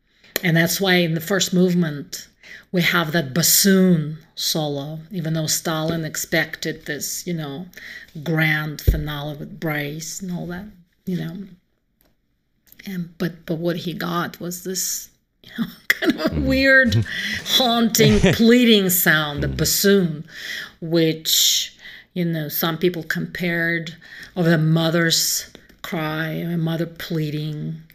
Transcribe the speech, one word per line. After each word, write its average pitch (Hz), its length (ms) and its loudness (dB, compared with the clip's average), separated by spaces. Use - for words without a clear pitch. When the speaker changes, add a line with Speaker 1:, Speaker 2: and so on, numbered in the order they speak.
Speaker 1:
And 165 140 2
that's 170 240 2
why 185 140 4
in 175 180 4
the 160 80 -2
first - 320 0
movement, 175 760 2
we 180 100 0
have 165 300 0
that 147 220 -2
bassoon 170 840 4
solo, 151 640 -4
even 165 220 -4
though 160 140 -2
Stalin 160 580 -2
expected 156 800 -4
this, - 400 -8
you 175 80 -4
know, 156 340 -8
grand 156 580 0
finale 151 560 0
with 151 220 -14
brass 151 600 -6
and 185 100 -8
all 165 160 -6
that, 175 180 -10
you 180 120 -4
know. 165 200 -8
And, 180 320 -8
but, - 280 -6
but 165 120 -4
what 170 200 -2
he 170 160 -6
got 170 460 -4
was 175 240 -8
this, - 460 -6
you - 140 -20
know, 233 80 -2
<laughs> - 100 -20
kind - 260 -2
of - 60 -4
a 311 100 0
Speaker 2:
Mm-hmm. 285 180 -2
Speaker 1:
weird, 262 580 4
Speaker 2:
<laughs> - 200 -6
Speaker 1:
haunting, 226 720 4
pleading 226 560 6
sound, 156 520 0
the 139 60 -2
Speaker 2:
Mm-hmm. 131 80 -4
Speaker 1:
bassoon, 160 680 2
which, 160 960 0
you 180 120 -2
know, 160 240 -2
some 160 280 -2
people 180 260 0
compared 170 920 -4
of 175 120 2
a 170 100 6
mother's 165 920 2
cry, 156 460 -4
a 170 300 -4
mother 160 280 0
pleading, 156 960 -6